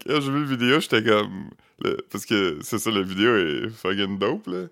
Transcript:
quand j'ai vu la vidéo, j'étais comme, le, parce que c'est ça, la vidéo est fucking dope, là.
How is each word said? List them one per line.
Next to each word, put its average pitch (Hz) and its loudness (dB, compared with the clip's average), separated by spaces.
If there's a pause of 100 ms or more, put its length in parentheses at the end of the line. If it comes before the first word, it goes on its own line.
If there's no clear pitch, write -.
quand 147 2
j'ai 139 -2
vu 147 0
la 139 -2
vidéo, 127 4
j'étais 113 2
comme, 104 2 (340)
le, - 0 (120)
parce - -8
que 95 2
c'est 110 -4
ça, 113 -4
la 101 2
vidéo 95 2
est 80 0
fucking 98 -4
dope, 123 -2
là. 92 -6